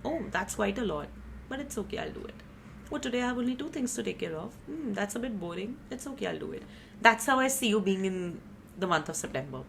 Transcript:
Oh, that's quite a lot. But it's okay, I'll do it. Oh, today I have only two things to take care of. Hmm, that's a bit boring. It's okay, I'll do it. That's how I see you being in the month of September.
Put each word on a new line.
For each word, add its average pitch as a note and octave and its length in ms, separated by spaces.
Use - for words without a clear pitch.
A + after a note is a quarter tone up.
Oh, C#4+ 280
that's F#3+ 240
quite G3+ 220
a B3 80
lot. D3+ 220
But C4 100
it's C#4+ 180
okay, - 200
I'll D#3 140
do - 140
it. - 100
Oh, D4 60
today B3 240
I B3 60
have B3 100
only B3+ 180
two C#4+ 140
things B3+ 260
to A#3+ 80
take F#3+ 160
care E3+ 160
of. F3 180
Hmm, D4 280
that's G3+ 220
a A#3+ 40
bit A#3 200
boring. F3+ 380
It's B3+ 180
okay, C4+ 200
I'll E3 120
do D#3 120
it. - 120
That's A3 240
how C4+ 140
I C4 80
see B3+ 220
you G#3+ 100
being F#3+ 260
in F3+ 360
the F#3 100
month D#3+ 220
of D#3+ 60
September. C3+ 540